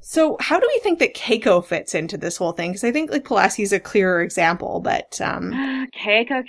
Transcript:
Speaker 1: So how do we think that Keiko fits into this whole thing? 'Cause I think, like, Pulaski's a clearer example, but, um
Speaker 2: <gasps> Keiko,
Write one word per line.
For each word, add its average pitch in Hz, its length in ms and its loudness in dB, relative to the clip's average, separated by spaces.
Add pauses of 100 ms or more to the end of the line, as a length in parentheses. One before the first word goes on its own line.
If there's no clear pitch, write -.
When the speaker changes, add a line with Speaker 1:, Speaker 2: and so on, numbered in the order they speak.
Speaker 1:
So 311 360 2
how 339 200 0
do 494 80 4
we 571 120 2
think 339 200 0
that - 140 2
Keiko 214 500 2
fits - 300 -6
into 185 240 -4
this 170 200 -6
whole 175 160 -2
thing? 175 200 -4
'Cause 202 100 -6
I 240 80 2
think, 302 200 -2
like, 285 120 -2
Pulaski's 196 480 2
a 196 80 2
clearer 185 420 2
example, 175 600 0
but, - 380 -2
um - 300 -4
Speaker 2:
<gasps> 262 440 -6
Keiko, 233 540 0